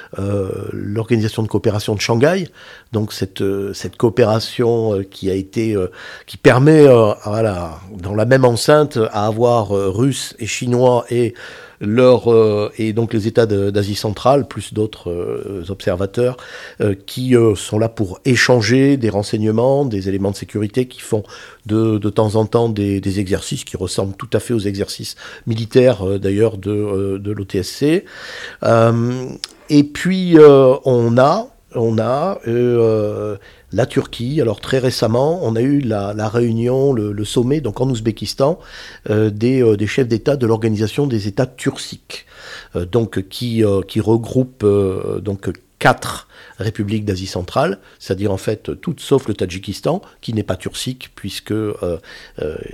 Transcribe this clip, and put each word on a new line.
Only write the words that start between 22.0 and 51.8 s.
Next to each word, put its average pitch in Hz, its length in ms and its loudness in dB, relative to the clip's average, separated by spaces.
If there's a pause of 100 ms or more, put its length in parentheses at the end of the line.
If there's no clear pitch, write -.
temps 104 240 2
en 110 120 2
temps 117 220 0
des, 101 320 -2
des 98 200 -2
exercices 98 440 -4
qui - 120 -12
ressemblent 98 400 -6
tout 113 160 -12
à 107 80 0
fait 120 140 -6
aux 117 40 0
exercices 101 560 -6 (320)
militaires, 117 560 2
euh, 98 160 -2
d'ailleurs, 101 400 0
de, 95 120 -6
euh, 98 480 -4
de 101 120 -8
l'O 101 140 -6
T 95 140 -6
S 87 100 -4
C. 156 360 0 (600)
Euh, 117 640 2 (440)
et 147 140 6
puis, 175 540 2
euh, 139 360 10 (100)
on 117 340 2
a, 180 300 4 (260)
on 113 240 0
a, 139 400 -2 (100)
euh, 110 880 0 (340)
la 113 140 0
Turquie. 131 560 -4
Alors, 117 200 0
très - 180 -2
récemment, 127 640 0
on 113 120 -2
a 110 60 0
eu 143 200 2
la, 104 340 -4
la 107 160 -4
réunion, 120 640 0
le, 104 180 -2
le 104 140 -6
sommet, 131 340 0
donc 120 220 -4
en 135 80 0
Ouzbékistan, 117 680 -2 (520)
euh, 110 180 2
des, 120 340 0
euh, 110 140 4
des 104 100 -2
chefs 123 220 -2
d'État 117 280 0
de 127 100 -2
l'Organisation 110 600 0
des 110 220 -4
États 127 160 -2
turciques, - 800 -8 (500)
euh, 87 120 -4
donc, 98 420 -2
qui, 113 340 -2
euh, 98 200 2
qui - 180 -6
regroupe, 117 640 0
euh, 101 560 0
donc, 98 300 -6 (280)
quatre - 480 0 (320)
républiques 104 460 -4
d'Asie 95 240 -4
centrale, 135 500 -2 (220)
c'est-à-dire 101 320 -4
en 95 40 -2
fait - 440 -6
toutes 156 180 -8
sauf - 300 0
le 104 60 -4
Tadjikistan, 95 680 -6 (180)
qui - 120 -10
n'est 107 100 -2
pas - 140 -4
turcique, - 580 -10
puisque, - 380 -10
euh, 101 480 -4 (400)